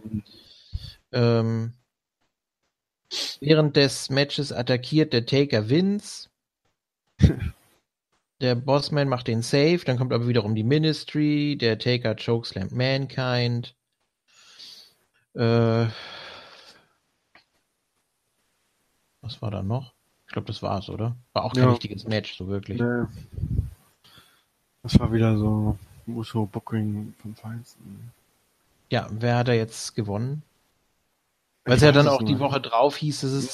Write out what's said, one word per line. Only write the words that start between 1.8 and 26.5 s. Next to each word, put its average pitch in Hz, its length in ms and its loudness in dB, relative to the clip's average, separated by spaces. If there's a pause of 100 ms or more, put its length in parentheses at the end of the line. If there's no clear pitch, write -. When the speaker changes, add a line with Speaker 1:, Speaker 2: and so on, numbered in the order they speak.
Speaker 2:
während 151 380 4
des 139 340 2
Matches 139 400 0
attackiert 131 600 0
der 120 140 2
Taker 135 420 2
Vince. 190 600 -2 (920)
Speaker 1:
<laughs> - 80 8 (1120)
Speaker 2:
Der 123 160 0
Bossman 143 520 0
macht 127 200 -4
den 113 140 0
Save, 151 440 2
dann 127 100 0
kommt 123 160 -2
aber 120 140 0
wiederum 113 300 0
die 107 80 0
Ministry, 147 920 0
der 110 200 0
Taker 123 380 0
chokeslammt 117 560 -4
Mankind. 123 1000 -2 (1600)
Äh, 117 520 2 (3250)
was - 180 -14
war 110 100 -6
da 98 120 -6
noch? 110 300 -4 (340)
Ich - 60 -20
glaub, 104 140 -6
das 107 160 -8
war's, 98 260 -4
oder? 107 280 -4 (160)
War 104 120 -2
auch 110 100 -6
kein 127 100 4
Speaker 1:
Ja. 127 60 8
Speaker 2:
richtiges 104 360 -2
Match, 107 300 -4
so 92 120 -10
wirklich. 98 320 -6
Speaker 1:
Nee. 120 240 -2 (1800)
Das - 160 6
war 120 140 2
wieder 113 260 4
so 107 400 0 (280)
Uso 113 400 -4
Booking 107 760 -6